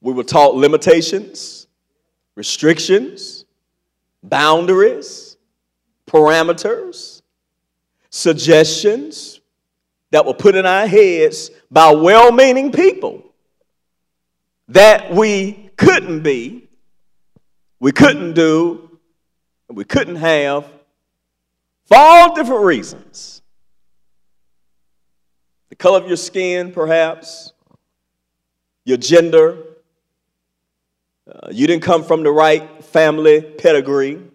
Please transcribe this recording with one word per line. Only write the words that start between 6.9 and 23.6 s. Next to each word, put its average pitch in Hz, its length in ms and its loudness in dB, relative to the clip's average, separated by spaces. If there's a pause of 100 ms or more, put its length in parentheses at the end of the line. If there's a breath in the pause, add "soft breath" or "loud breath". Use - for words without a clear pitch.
suggestions 165 1300 -2 (720)
that 156 120 2
were 127 100 -6
put 196 200 2
in 190 100 -2
our 190 220 0
heads 175 640 0 (180 soft breath)
by 156 220 4
well-meaning 240 800 4
people - 540 -4 (1400)
that 196 440 4
we 202 640 -4
couldn't 185 460 0
be, 147 460 -8 (1120)
we 135 100 -2
couldn't 175 440 0
do, 160 540 -2 (800)
and 117 100 -20
we 101 60 -14
couldn't 175 320 -8
have 147 500 -4 (1200)
for 214 100 4
all 339 400 8
different 240 280 -4
reasons. - 760 -6 (2250)